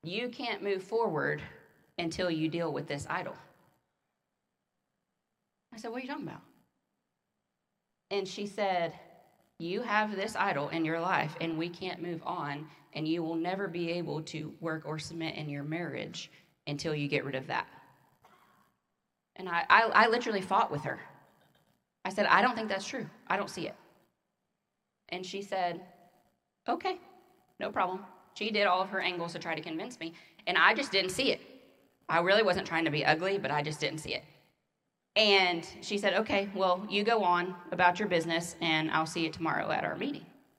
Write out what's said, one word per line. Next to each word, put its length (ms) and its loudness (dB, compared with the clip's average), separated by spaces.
"You 260 -4
can't 340 -6
move 220 -2
forward 580 0
until 320 -2
you 180 0
deal 240 -2
with 140 -6
this 220 -6
idol." 280 -6
I 60 -16
said, 120 -8
"What 80 -6
are 40 -6
you 60 -10
talking 200 -8
about?" 140 -14
And 140 -2
she 200 -6
said, 480 0
"You 240 -4
have 320 2
this 220 -4
idol 320 0
in 160 -2
your 160 0
life, 400 0
and 180 -2
we 100 -2
can't 340 -10
move 220 -6
on, 440 -6
and 120 -4
you 160 0
will 120 -2
never 320 -2
be 260 -4
able 300 -4
to 380 -8
work 260 -4
or 120 -6
submit 360 -6
in 140 -8
your 160 -6
marriage 640 -6
until 280 -4
you 140 -2
get 160 0
rid 100 -6
of 140 -6
that." 180 -4
And 120 -10
I, 200 0
I, 140 10
I 260 8
literally 320 2
fought 300 2
with 140 -4
her. 160 -4
I 60 -4
said, 160 0
"I 160 8
don't 120 6
think 140 -4
that's 180 -2
true. 220 -6
I 80 2
don't 140 -4
see 160 -8
it." 100 -10
And 180 -8
she 160 -8
said, 380 -2
"Okay, 320 -2
no 140 -4
problem." 320 -2
She 160 -4
did 160 4
all 160 6
of 80 -2
her 100 -2
angles 320 -2
to 60 -8
try 160 -4
to 80 -6
convince 360 -8
me, 140 -8
and 120 2
I 160 8
just 180 -2
didn't 180 2
see 220 2
it. 80 -2
I 140 4
really 220 6
wasn't 240 2
trying 180 0
to 60 2
be 120 0
ugly, 360 2
but 120 -2
I 120 0
just 180 -6
didn't 200 -2
see 140 -6
it. 100 -8
And 500 4
she 160 -4
said, 180 2
"Okay, 400 0
well, 360 2
you 120 2
go 220 4
on 300 2
about 260 6
your 100 0
business, 520 0
and 300 2
I'll 160 2
see 180 -2
you 60 -2
tomorrow 400 -2
at 140 0
our 120 -4
meeting." 300 -6